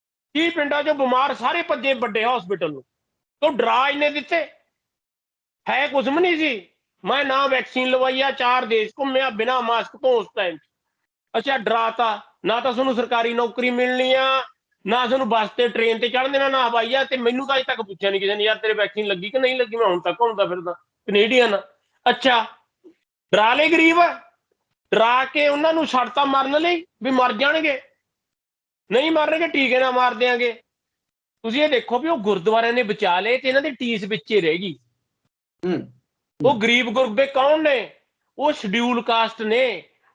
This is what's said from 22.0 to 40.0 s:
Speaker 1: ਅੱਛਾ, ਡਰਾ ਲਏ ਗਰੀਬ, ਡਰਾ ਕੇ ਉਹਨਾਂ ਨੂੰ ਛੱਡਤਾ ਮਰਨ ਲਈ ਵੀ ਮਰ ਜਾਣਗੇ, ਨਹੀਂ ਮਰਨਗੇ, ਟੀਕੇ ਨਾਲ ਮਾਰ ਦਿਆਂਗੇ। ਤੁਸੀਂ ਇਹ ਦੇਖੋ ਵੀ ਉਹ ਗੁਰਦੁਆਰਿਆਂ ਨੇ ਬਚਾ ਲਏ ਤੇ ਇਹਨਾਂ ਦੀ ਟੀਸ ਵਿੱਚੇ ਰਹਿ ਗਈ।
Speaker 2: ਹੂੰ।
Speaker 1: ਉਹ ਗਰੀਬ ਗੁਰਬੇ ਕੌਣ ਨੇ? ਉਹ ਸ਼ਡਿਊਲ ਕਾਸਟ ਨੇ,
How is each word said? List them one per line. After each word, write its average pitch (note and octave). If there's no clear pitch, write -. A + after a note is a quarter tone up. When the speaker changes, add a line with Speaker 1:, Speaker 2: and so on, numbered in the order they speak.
Speaker 1:
ਅੱਛਾ, A#3+
ਡਰਾ G#3+
ਲਏ D4+
ਗਰੀਬ, E4
ਡਰਾ A#3+
ਕੇ D4
ਉਹਨਾਂ D4+
ਨੂੰ D#4+
ਛੱਡਤਾ B3+
ਮਰਨ C4+
ਲਈ E4+
ਵੀ C4
ਮਰ B3
ਜਾਣਗੇ, C#4+
ਨਹੀਂ C#4
ਮਰਨਗੇ, D#4+
ਟੀਕੇ C4+
ਨਾਲ C4
ਮਾਰ B3
ਦਿਆਂਗੇ। A#3+
ਤੁਸੀਂ A#3
ਇਹ D4+
ਦੇਖੋ A#3+
ਵੀ D#4+
ਉਹ E4+
ਗੁਰਦੁਆਰਿਆਂ G#3+
ਨੇ B3
ਬਚਾ G3
ਲਏ A3+
ਤੇ C4
ਇਹਨਾਂ C4+
ਦੀ D4+
ਟੀਸ A#3
ਵਿੱਚੇ G#3
ਰਹਿ E3
ਗਈ। F3+
Speaker 2:
ਹੂੰ। C3+
Speaker 1:
ਉਹ B3+
ਗਰੀਬ A#3
ਗੁਰਬੇ B3
ਕੌਣ C#4
ਨੇ? B3
ਉਹ C#4+
ਸ਼ਡਿਊਲ A#3
ਕਾਸਟ A3+
ਨੇ, A3